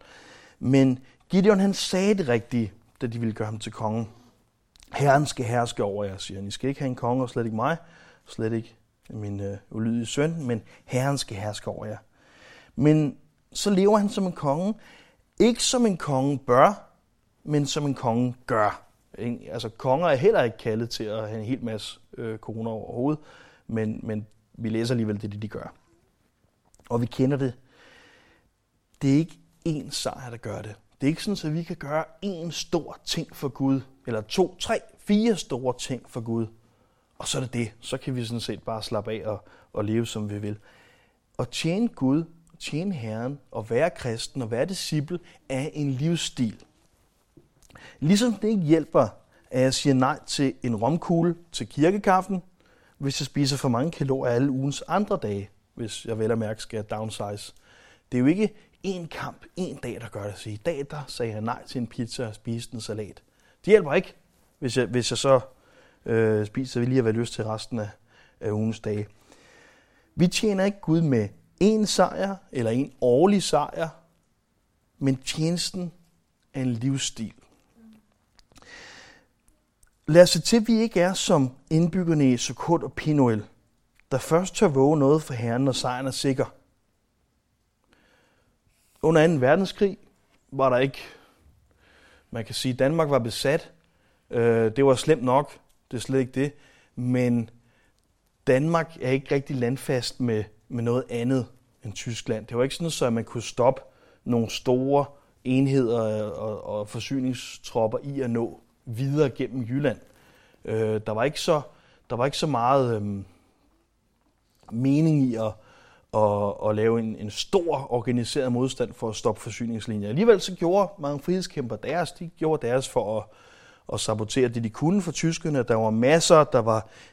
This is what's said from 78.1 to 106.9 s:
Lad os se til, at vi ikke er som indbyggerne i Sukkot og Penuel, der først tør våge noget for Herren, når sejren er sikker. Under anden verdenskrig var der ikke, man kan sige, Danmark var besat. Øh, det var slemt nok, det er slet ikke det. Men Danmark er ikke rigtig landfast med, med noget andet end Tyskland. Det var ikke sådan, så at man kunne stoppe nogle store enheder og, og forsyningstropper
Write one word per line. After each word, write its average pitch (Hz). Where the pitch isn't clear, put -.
Lad 165
os 175
se 160
til, -
at 220
vi 220
ikke 220
er 185
som 143
indbyggerne 160
i 120
Sukkot -
og 147
Penuel, 127
der 135
først 175
tør 208
våge 143
noget 147
for 143
Herren, 120
når 135
sejren 127
er 123
sikker. 135
Under 160
anden 160
verdenskrig 190
var 135
der 123
ikke, 131
man 113
kan -
sige, 127
Danmark 147
var 139
besat. 135
Øh, 113
det 135
var 131
slemt 143
nok, 131
det 127
er 107
slet 131
ikke 127
det. 143
Men 123
Danmark 156
er 127
ikke 135
rigtig 139
landfast 127
med, 113
med 117
noget 120
andet 120
end 104
Tyskland. 113
Det 117
var 123
ikke 135
sådan, 165
så -
at 117
man 113
kunne 110
stoppe -
nogle 117
store 135
enheder 120
og, 104
og 104
forsyningstropper 123